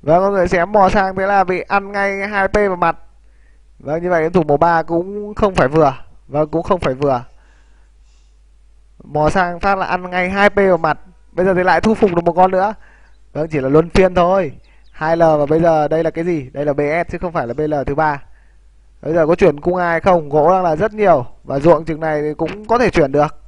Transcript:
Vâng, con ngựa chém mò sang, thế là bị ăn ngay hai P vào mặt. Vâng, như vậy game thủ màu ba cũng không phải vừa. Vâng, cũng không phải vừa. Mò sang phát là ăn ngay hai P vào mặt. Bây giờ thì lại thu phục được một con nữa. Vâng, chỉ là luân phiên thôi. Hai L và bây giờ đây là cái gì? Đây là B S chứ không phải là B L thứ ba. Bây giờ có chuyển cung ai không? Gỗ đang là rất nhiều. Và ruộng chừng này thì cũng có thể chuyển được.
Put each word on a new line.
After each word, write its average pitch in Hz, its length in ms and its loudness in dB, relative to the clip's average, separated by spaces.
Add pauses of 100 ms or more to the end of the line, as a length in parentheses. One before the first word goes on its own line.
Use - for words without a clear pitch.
Vâng, 160 180 2
con 196 140 0
ngựa 185 140 2
chém 180 240 0
mò 196 180 4
sang, 190 260 0
thế 190 120 -2
là 196 160 2
bị 180 180 -2
ăn 202 300 -4
ngay 196 360 -4
hai 196 200 -2
P 202 60 -4
vào 202 220 2
mặt. 170 220 -2 (800)
Vâng, 151 240 -6
như 180 60 -4
vậy 170 120 0
game 156 120 -4
thủ 175 100 4
màu 147 140 0
ba 165 260 2
cũng 196 520 -6
không 196 200 0
phải 160 120 2
vừa. 147 260 2 (340)
Vâng, 151 220 -2
cũng 160 140 -4
không 180 160 -2
phải 143 140 -2
vừa. 131 300 -2 (1800)
Mò 151 260 0
sang 175 300 -2
phát 196 180 0
là 190 80 -4
ăn 180 240 -6
ngay 180 200 -2
hai 202 200 2
P 202 60 -6
vào 190 220 4
mặt. 156 220 -2 (320)
Bây 180 140 -2
giờ 190 80 2
thì 180 100 0
lại 170 180 2
thu 220 140 2
phục 190 200 2
được 170 80 -2
một 170 100 0
con 185 180 4
nữa. 190 220 0 (600)
Vâng, 151 140 -6
chỉ 156 120 -4
là 131 100 -2
luân 160 200 4
phiên 185 260 2
thôi. 180 360 0 (400)
Hai 165 260 -2
L - 20 -4
và 156 260 4
bây 156 140 2
giờ 160 280 2
đây 160 160 -2
là 160 60 0
cái 165 160 -6
gì? 156 280 -4
Đây 143 120 -6
là 147 80 0
B 139 60 -4
S 156 320 -2
chứ 180 60 -8
không 175 140 -6
phải 156 160 -4
là 120 60 -6
B 139 60 -8
L 151 140 -2 (120)
thứ 143 100 -4
ba. 151 280 -2 (800)
Bây 156 120 -6
giờ 165 140 2
có 170 80 2
chuyển 156 240 2
cung 175 160 -2
ai 170 240 -2
không? 170 300 0
Gỗ 151 200 2
đang 185 140 2
là 165 120 0
rất 208 180 -2
nhiều. 175 320 2 (180)
Và 135 160 -6
ruộng 160 260 4
chừng 156 140 -6
này 156 220 -2
thì 151 120 -4
cũng 175 320 -8
có 226 120 0
thể 240 120 2
chuyển 147 220 2
được. 147 260 0 (100)